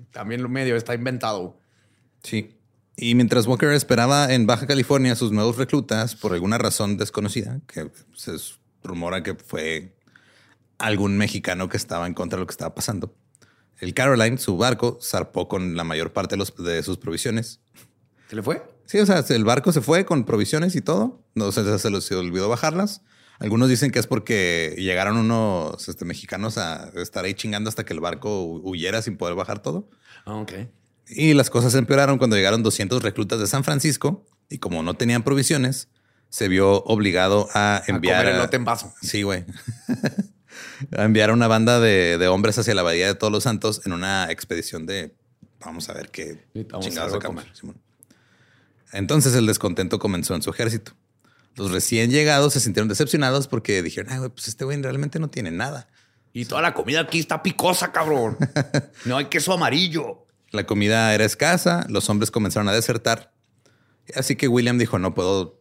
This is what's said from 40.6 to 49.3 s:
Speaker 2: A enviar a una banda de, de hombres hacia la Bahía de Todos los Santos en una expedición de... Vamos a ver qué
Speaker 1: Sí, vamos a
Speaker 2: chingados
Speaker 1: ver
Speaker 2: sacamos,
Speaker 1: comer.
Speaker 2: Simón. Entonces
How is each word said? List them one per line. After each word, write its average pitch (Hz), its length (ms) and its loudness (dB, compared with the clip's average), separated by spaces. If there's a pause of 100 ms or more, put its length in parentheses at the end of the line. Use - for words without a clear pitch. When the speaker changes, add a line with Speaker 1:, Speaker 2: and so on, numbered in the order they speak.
Speaker 2:
A 104 60 2
enviar 107 260 6
a - 20 6
una 117 160 4
banda 113 320 4
de, 92 380 4
de 90 100 4
hombres 101 300 2
hacia 110 160 0
la 95 80 0
Bahía 87 240 2
de 101 80 0
Todos 107 180 -2
los 104 120 -2
Santos 107 420 -2
en 95 60 -4
una 92 380 -2
expedición 82 560 -8
de... 90 280 -8 (460)
Vamos 82 280 -12
a - 60 -12
ver 78 160 -14
qué 80 420 -14
Speaker 1:
Sí, 110 160 -10
vamos 95 180 -10
a - 20 -6
Speaker 2:
chingados 85 240 -6
Speaker 1:
ver 101 100 -4
Speaker 2:
sacamos, 80 220 -10
Speaker 1:
comer. - 120 -20
Speaker 2:
Simón. - 200 -18 (1160)
Entonces 123 420 2